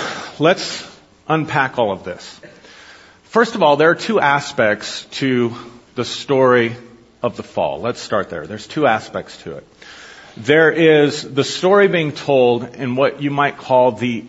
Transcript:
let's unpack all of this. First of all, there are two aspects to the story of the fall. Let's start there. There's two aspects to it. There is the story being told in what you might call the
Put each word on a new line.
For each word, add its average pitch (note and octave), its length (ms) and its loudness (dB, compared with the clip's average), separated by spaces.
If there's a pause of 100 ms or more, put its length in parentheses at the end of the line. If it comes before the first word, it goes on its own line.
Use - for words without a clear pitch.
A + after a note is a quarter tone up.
(400)
let's - 480 -2 (400)
unpack D3 500 -2
all A2 140 0
of F2+ 120 -8
this. - 360 -14 (840)
First A3+ 320 0
of G3+ 60 -6
all, D3 140 4
there D#3 160 4
are E3+ 40 0
two G3+ 240 -2
aspects B2+ 840 -2 (140)
to B2 360 0 (380)
the A#2+ 120 -6
story B2 720 2 (460)
of A2+ 160 -4
the - 60 -10
fall. D2+ 360 -4
Let's A#2+ 200 -6
start G2+ 300 -4
there. D#2+ 180 -8
There's G#2 180 -14
two D3+ 220 0
aspects G#2+ 560 -4
to D2 140 -14
it. - 100 -20 (680)
There D3+ 360 4
is D3+ 500 4
the C3 220 -2
story G3 440 2
being E3 260 -2
told B2+ 640 0
in B2+ 200 -6
what C3+ 260 0
you C#3+ 80 -2
might C#3+ 280 -2
call B2+ 340 2
the A#2 380 -6